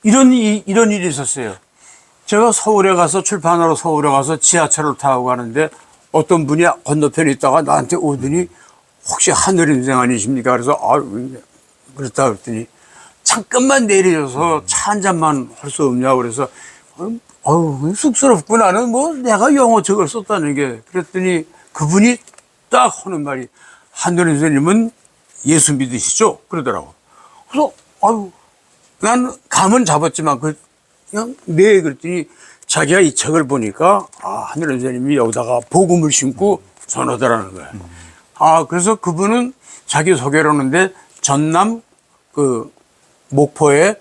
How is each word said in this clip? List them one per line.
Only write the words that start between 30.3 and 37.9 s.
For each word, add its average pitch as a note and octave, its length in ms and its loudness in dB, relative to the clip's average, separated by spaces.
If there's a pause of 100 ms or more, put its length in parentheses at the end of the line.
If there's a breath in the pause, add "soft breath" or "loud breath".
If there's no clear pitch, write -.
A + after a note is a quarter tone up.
그, D3+ 160 -6 (540)
그냥 A3+ 240 -8 (100)
"네." F#3+ 380 4
그랬더니 D#3+ 440 -6 (400 loud breath)
자기가 D#3+ 340 0
이 D#3+ 140 4
책을 D#3 320 0
보니까 C#3+ 600 0 (160)
아, - 280 -10
한우림 D3 300 -4
선생님이 B2+ 360 -2
여기다가 A#2+ 440 -2 (100)
복음을 E3+ 420 2
심고 E3+ 500 -2 (240)
전하더라는 A#2 680 -2
거야. D#2 160 -18 (640 loud breath)